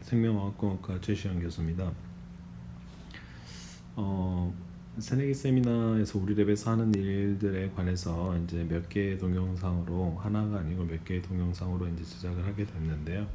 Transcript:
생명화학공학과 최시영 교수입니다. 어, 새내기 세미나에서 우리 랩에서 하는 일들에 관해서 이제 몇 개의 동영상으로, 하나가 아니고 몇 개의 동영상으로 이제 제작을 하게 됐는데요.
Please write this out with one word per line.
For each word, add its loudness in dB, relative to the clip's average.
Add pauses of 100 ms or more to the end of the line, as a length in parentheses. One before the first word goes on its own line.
(140)
생명화학공학과 0
최시영 0
교수입니다. -2 (2000)
어, 0 (460)
새내기 2
세미나에서 4
우리 2
랩에서 4
하는 6
일들에 2
관해서 0
이제 -2
몇 0
개의 0
동영상으로, 0
하나가 0
아니고 -2
몇 -4
개의 -2
동영상으로 0
이제 -4
제작을 -4
하게 -2
됐는데요. -4